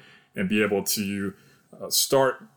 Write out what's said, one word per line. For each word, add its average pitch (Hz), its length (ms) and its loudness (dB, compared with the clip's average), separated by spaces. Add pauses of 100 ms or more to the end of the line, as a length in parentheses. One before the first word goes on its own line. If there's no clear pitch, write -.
(360)
and 98 120 -2
be 107 140 2
able 101 220 2
to, 98 500 -4 (480)
uh, 98 80 -10
start - 560 2 (120)